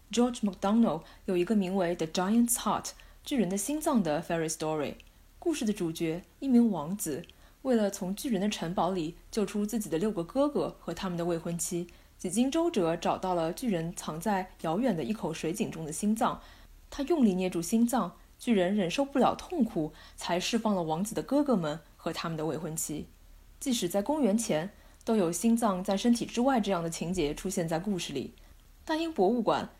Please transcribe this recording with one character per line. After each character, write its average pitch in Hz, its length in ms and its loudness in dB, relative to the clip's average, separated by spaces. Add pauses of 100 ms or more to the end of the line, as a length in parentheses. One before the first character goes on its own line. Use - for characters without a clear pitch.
George 240 300 2
MacDonald 202 600 2 (240)
有 190 100 0
一 175 80 4
个 226 100 0
名 190 220 2
为 180 200 2
The 165 100 -2
Giant's 214 480 2
Heart， - 380 -2 (340)
巨 285 120 -2
人 180 120 2
的 196 80 -2
心 302 240 -4
脏 269 200 4
的 156 200 0
fairy 165 280 -2
story。 156 440 -4 (440)
故 330 160 0
事 269 120 -4
的 208 80 2
主 170 180 -2
角， 170 320 -4 (160)
一 277 80 -6
名 240 240 8
王 165 240 -4
子， 160 280 -4 (400)
为 262 120 4
了 202 160 4
从 190 240 -4
巨 277 160 -4
人 185 80 2
的 208 80 0
城 180 260 -4
堡 185 180 2
里 170 260 -4 (120)
救 208 160 0
出 208 200 -2
自 233 120 -4
己 208 120 -6
的 160 80 0
六 208 120 0
个 170 140 -2
哥 269 240 2
哥 180 320 -2
和 170 140 -8
他 190 160 -6
们 175 80 -4
的 170 80 -2
未 170 120 0
婚 170 200 -6
妻， 175 300 -4 (300)
几 180 140 -8
经 247 180 2
周 330 220 0
折 170 240 2
找 170 220 0
到 185 160 -2
了 165 180 0
巨 247 180 -4
人 170 240 -2
藏 160 240 -10
在 185 340 -2 (100)
遥 170 180 0
远 240 160 2
的 156 80 -2
一 120 80 -2
口 165 220 -4
水 160 180 -4
井 185 180 -2
中 165 140 -8
的 147 80 -8
心 208 240 0
脏。 226 240 0 (500)
他 285 140 -6
用 285 220 4
力 190 80 6
捏 185 160 0
住 175 120 -2
心 226 240 2
脏， 233 300 0 (240)
巨 240 140 2
人 185 200 4
忍 190 160 2
受 277 140 0
不 277 160 0
了 175 160 6
痛 320 300 -2
苦， 156 260 -2 (240)
才 180 240 -2
释 220 180 -2
放 214 160 0
了 175 100 0
王 156 200 0
子 - 100 -6
的 156 80 -4
哥 285 220 2
哥 269 120 2
们 160 240 0 (180)
和 165 160 -4
他 170 160 -6
们 160 80 -4
的 156 80 -2
未 151 100 -2
婚 160 200 -8
妻。 160 320 -6 (520)
即 269 140 -2
使 185 160 0
在 202 120 0
公 294 200 0
元 214 160 4
前， 180 340 -2 (320)
都 226 120 0
有 175 160 2
心 226 260 2
脏 190 260 0
在 196 140 0
身 240 160 4
体 - 120 -2
之 - 160 -6
外 254 200 4
这 202 100 0
样 170 100 0
的 165 80 -2
情 165 220 -4
节 151 220 0
出 - 160 -8
现 180 180 -2
在 160 120 0
故 185 200 -2
事 151 140 -8
里。 131 200 -6 (520)
大 320 100 -2
英 330 160 -2
博 190 160 4
物 240 140 2
馆 143 280 0 (100)